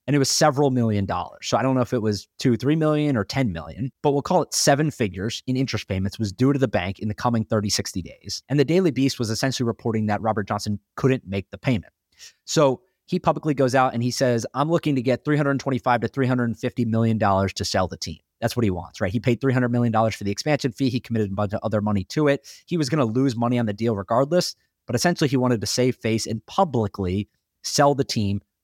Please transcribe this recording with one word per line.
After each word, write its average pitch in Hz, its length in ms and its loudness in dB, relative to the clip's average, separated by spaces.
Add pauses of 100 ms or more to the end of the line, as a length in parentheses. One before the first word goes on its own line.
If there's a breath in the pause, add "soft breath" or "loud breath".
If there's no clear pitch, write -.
And 139 80 0
it 143 40 4
was 135 100 2
several 147 420 2
million 110 360 2
dollars. 90 420 -6
So 123 80 2
I 107 60 0
don't 131 120 0
know 131 60 2
if 123 140 -2
it 110 80 -2
was 104 260 -2 (100)
two, 120 200 2
three 143 180 0
million 151 400 0
or 101 80 0
ten 131 260 -2
million, 82 400 -8 (120)
but 143 100 2
we'll 143 80 0
call 175 220 2
it - 100 -6
seven 147 380 2
figures 98 560 -4
in 127 100 -2
interest 127 320 -2
payments 95 300 -2
was 101 160 -2
due 131 180 4
to 139 60 0
the 127 100 2
bank 95 300 -2
in 107 100 -6
the 104 60 -4
coming 117 320 0
thirty, 104 240 0
sixty - 320 -4
days. - 480 -14
And 143 100 2
the 135 40 4
Daily 170 260 4
Beast 127 280 0
was 110 120 -2
essentially 127 360 -2
reporting 110 400 -2
that 104 140 0
Robert 104 260 -2
Johnson 104 320 -4 (180)
couldn't 131 300 0
make 98 240 -6
the - 80 -14
payment. - 360 -2 (500 loud breath)
So 139 380 2 (260)
he 185 120 -2
publicly 151 340 0
goes 131 220 2
out 127 180 4
and 120 80 -2
he 123 80 0
says, 120 420 0
"I'm 143 160 0
looking 156 280 0
to 123 60 0
get 120 220 0
three 151 140 0
hundred 139 220 0
twenty-five 123 420 0
to 113 60 -2
three 135 180 0
hundred 120 320 0
fifty 123 260 -4
million 113 320 2
dollars 98 380 2
to 95 100 -4
sell 92 240 0
the 90 80 -10
team." 80 220 -12 (220)
That's 117 160 -2
what 113 80 2
he 101 60 2
wants, 85 300 -8
right? 92 120 -2
He 120 80 -2
paid - 200 0
three 135 120 0
hundred 123 180 0
million 120 220 2
dollars 110 240 2
for 104 80 -10
the 101 80 -2
expansion 143 400 -2
fee. 135 180 0
He 123 100 -2
committed 110 300 -2
a 95 40 -6
bunch 104 200 -2
of - 80 -6
other 107 180 0
money 104 240 0
to 151 240 -2
it. 139 180 0 (200 loud breath)
He 180 100 -2
was 143 140 -2
gonna 151 140 2
lose 120 320 0
money 120 240 0
on 117 60 0
the 104 60 -2
deal 113 220 -2
regardless, 139 640 0 (320)
but 120 80 0
essentially 170 320 2
he 131 80 2
wanted 123 240 2
to - 80 -4
save 127 260 2
face 110 320 -2
and 107 200 -6
publicly 104 840 0 (340)
sell 143 320 4
the 131 80 0
team 101 380 -2 (240)